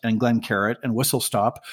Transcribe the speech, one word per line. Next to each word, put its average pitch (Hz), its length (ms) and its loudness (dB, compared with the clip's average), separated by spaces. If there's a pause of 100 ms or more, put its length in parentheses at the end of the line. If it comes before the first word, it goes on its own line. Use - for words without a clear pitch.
and 113 160 2
Glenn 117 220 2
Carrot 107 420 0
and 120 120 -2
Whistle 123 260 0
Stop, 110 520 -2